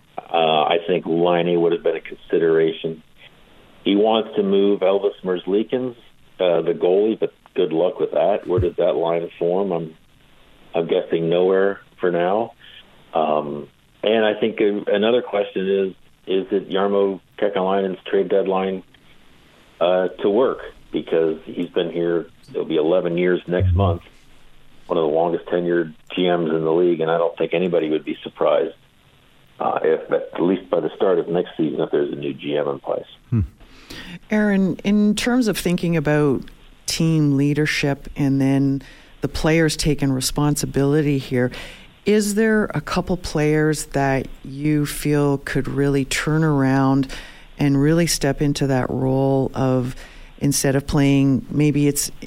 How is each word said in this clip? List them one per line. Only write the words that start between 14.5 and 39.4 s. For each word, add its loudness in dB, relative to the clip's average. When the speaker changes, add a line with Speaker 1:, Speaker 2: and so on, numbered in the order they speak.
Speaker 1:
a-, 0
another 2
question -4
is: 0
Is -2
it -2
Jarmo 0
Kekalainen's -2
trade 0
deadline, 0
uh, 2
to -2
work? 2
Because -2
he's -6
been -4
here, -2
it'll -6
be -2
eleven 0
years 2
next 2
month, 2
one -2
of 2
the 0
longest 0
tenured -2
G 0
Ms 0
in -2
the 0
league, 2
and -2
I 2
don't -2
think -2
anybody 0
would -2
be -8
surprised, 0
uh, -4
if, 0
at -4
least 0
by 0
the -2
start 0
of -4
next -4
season, -2
if -4
there's -2
a -8
new -8
G -6
M -2
in -6
place. -8
Speaker 2:
Hmm. 0
Speaker 3:
Aaron, 2
in 2
terms 2
of 0
thinking 0
about 2
team 2
leadership 0
and 2
then 2
the -2
players 0